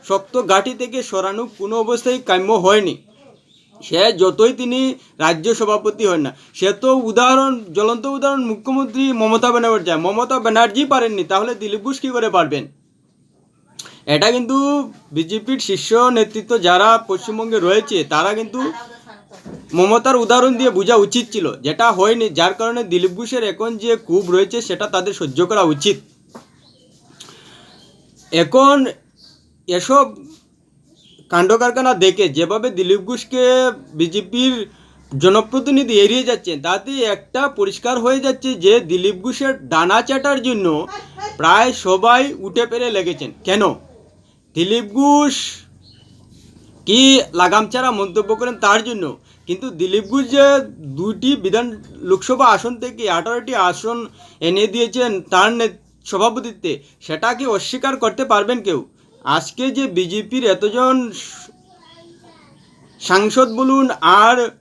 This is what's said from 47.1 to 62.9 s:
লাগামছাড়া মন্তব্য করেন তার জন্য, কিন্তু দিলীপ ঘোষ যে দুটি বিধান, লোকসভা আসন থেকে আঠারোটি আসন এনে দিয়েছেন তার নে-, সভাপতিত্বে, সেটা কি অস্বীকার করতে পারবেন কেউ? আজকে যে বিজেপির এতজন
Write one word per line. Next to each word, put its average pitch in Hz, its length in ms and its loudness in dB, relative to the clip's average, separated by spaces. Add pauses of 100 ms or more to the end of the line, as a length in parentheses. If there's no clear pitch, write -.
লাগামছাড়া 214 580 0
মন্তব্য 202 460 -2
করেন 240 180 -6
তার 214 300 2
জন্য, 190 340 -8 (280)
কিন্তু 190 240 -8
দিলীপ 185 340 -2
ঘোষ 233 260 -4
যে 277 280 4 (120)
দুটি 180 640 -4
বিধান, 214 440 -4 (100)
লোকসভা 190 560 0
আসন 233 300 2
থেকে 226 340 -8
আঠারোটি 226 440 -4
আসন 220 520 -2 (340)
এনে 185 260 0
দিয়েছেন 233 540 -2
তার 190 320 2
নে-, 233 160 -2 (360)
সভাপতিত্বে, 208 800 -4 (180)
সেটা 220 340 -4
কি 254 120 -8
অস্বীকার 254 500 -4
করতে 226 280 -2
পারবেন 247 360 0
কেউ? 180 240 -4 (400)
আজকে 190 460 -2
যে 262 160 -4
বিজেপির 202 580 -4
এতজন 226 680 0 (1900)